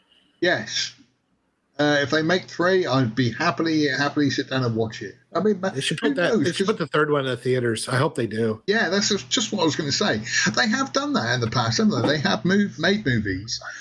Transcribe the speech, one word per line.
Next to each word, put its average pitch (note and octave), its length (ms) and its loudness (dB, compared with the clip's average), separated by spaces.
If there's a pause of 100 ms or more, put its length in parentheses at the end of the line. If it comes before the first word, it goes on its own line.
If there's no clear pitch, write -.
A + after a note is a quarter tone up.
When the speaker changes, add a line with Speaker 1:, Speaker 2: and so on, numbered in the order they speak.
(400)
Speaker 1:
Yes. C#3+ 540 -2 (840)
Uh, D3 220 4
if C#3 100 0
they D#3 120 2
make F3 220 2
three, F3+ 420 2
I'd B2+ 280 0
be B2 180 0
happily, D#3+ 560 0
happily C#3+ 420 0
sit C3+ 180 -2
down C3 160 0
and A2+ 120 0
watch A2 260 -4
it. F#2+ 120 -12 (200)
I E3 60 0
mean, G3 200 2
ma-, F#3+ 100 -2
Speaker 2:
They C3+ 120 -6
should - 180 -2
Speaker 1:
who - 80 0
Speaker 2:
put C#4 80 0
that, F3 160 2
Speaker 1:
knows? F3+ 120 4
Speaker 2:
they F3 80 0
should F#3+ 140 -2
Speaker 1:
'Cause G#3+ 100 0
Speaker 2:
put - 20 -6
the D#3+ 80 -4
third D3+ 240 0
one D3 160 2
in - 40 -
the A#2+ 60 -2
theaters. A#2+ 500 0
I C3 100 0
hope D3+ 180 2
they A#2 120 0
do. A2 400 -2
Speaker 1:
Yeah, G3+ 220 2
that's G3+ 220 0
just, G3 180 -4
just - 240 -2
what G3+ 80 -2
I E3 40 2
was D#3 120 2
gonna D3 160 -2
say. A2+ 300 0 (320)
They A#3+ 140 0
have C4 260 0
done C#4+ 200 -2
that A#2+ 200 0
in B2+ 60 0
the A#2 100 -2
past, A#2+ 280 0
haven't G3 240 2
they? A#2+ 60 2
They D3+ 120 2
have F#3 240 0
mov-, G3 340 0
made G3 260 0
movies. G2+ 560 -2 (200)